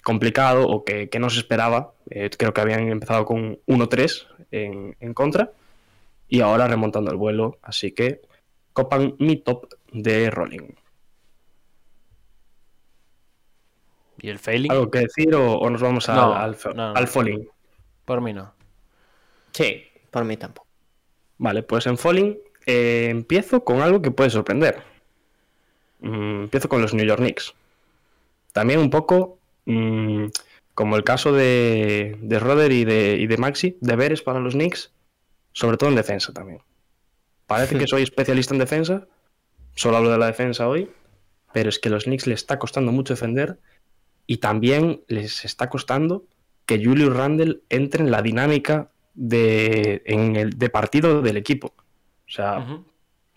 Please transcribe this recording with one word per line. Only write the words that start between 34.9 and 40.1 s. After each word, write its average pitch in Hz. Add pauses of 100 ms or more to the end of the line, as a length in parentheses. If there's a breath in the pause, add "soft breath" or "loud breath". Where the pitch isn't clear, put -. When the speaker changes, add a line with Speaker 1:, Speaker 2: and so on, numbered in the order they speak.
Speaker 1:
sobre 113
todo 143
en 139
defensa 101
también. 90 (880)
Parece 135
que 135
Speaker 3:
<laughs> -
Speaker 1:
soy 135
especialista 131
en 135
defensa, 160 (680)
solo 113
hablo 117